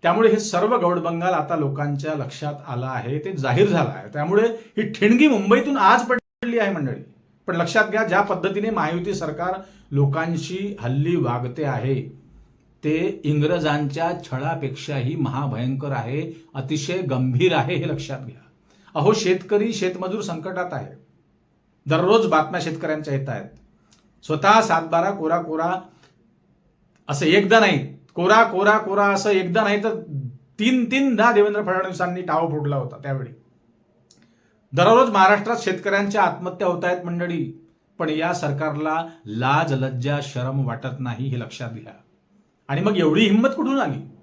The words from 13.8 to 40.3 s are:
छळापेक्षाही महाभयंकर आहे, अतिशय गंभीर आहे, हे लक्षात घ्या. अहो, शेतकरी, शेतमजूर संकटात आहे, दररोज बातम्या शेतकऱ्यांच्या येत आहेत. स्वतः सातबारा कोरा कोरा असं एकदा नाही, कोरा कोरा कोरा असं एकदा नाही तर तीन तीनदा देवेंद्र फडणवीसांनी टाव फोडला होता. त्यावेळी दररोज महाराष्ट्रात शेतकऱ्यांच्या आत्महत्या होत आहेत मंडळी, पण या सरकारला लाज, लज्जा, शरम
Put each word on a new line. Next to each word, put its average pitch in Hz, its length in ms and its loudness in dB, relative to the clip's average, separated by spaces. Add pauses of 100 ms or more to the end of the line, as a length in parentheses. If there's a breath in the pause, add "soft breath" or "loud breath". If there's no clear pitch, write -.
छळापेक्षाही 135 920 -6
महाभयंकर 135 760 -4
आहे, 135 640 -6
अतिशय 151 440 -4
गंभीर 131 560 2
आहे, 147 200 0
हे - 140 -2
लक्षात 135 300 -8
घ्या. 127 240 -16 (520 soft breath)
अहो, 165 180 4
शेतकरी, 208 600 0
शेतमजूर 185 480 -4
संकटात 180 520 -6
आहे, 110 220 -10 (920)
दररोज 185 400 4
बातम्या 165 340 0
शेतकऱ्यांच्या 156 540 -4
येत 135 140 -4
आहेत. 117 220 -8 (720 soft breath)
स्वतः 196 360 4
सातबारा 170 500 0
कोरा 170 320 -2
कोरा 160 320 -2 (1300 soft breath)
असं 139 180 -2
एकदा 196 340 6
नाही, 180 380 0 (160)
कोरा 196 280 6
कोरा 208 360 4
कोरा 196 260 0
असं 202 260 0
एकदा 185 320 2
नाही 202 220 0
तर - 180 -2 (560)
तीन 247 260 2
तीनदा 240 480 2
देवेंद्र 208 300 4
फडणवीसांनी 180 600 -2
टाव 160 280 0
फोडला 143 260 -2
होता. 131 200 -6
त्यावेळी 135 340 -8 (1400 soft breath)
दररोज 226 380 6
महाराष्ट्रात 208 500 4
शेतकऱ्यांच्या 196 600 0
आत्महत्या 180 440 -2
होत 175 180 -2
आहेत 180 200 -2
मंडळी, 175 640 -6 (320)
पण 160 100 -2
या 160 240 -2
सरकारला 156 760 -4 (200 loud breath)
लाज, 135 460 0
लज्जा, 131 500 -2
शरम 131 440 -4